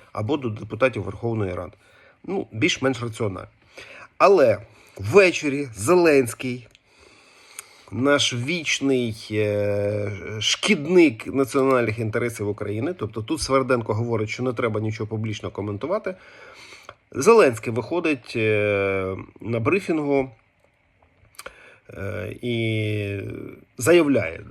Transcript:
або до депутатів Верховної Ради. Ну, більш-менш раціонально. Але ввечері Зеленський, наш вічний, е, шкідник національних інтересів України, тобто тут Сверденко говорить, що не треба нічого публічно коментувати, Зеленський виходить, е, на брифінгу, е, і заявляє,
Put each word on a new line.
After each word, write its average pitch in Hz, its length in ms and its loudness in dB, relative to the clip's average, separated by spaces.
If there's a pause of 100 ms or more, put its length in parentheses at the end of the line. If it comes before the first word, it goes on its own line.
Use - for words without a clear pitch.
(120)
або 107 240 -2
до 131 120 -4
депутатів 110 540 -2
Верховної 101 520 -4
Ради. 90 180 -8 (520)
Ну, 190 280 -6
більш-менш 123 500 0
раціонально. 110 460 -6 (720)
Але 147 400 8 (380)
ввечері 143 800 4
Зеленський, 127 920 2 (1200)
наш 135 420 2
вічний, 131 960 -2
е, 104 800 0 (280)
шкідник 156 880 2
національних 131 720 0
інтересів 110 500 -4
України, 104 500 -6
тобто 110 240 -8
тут 151 180 -6
Сверденко 123 540 0
говорить, 110 340 -2
що - 140 -8
не 127 100 -2
треба 113 280 -2
нічого 110 280 -4
публічно 107 420 -6
коментувати, 139 640 -6 (960)
Зеленський 139 600 4
виходить, 151 640 -4
е, 98 800 0 (240)
на 113 200 -4
брифінгу, 147 720 0 (1600)
е, 98 520 -10
і 107 800 -2 (580)
заявляє, 127 640 4 (100)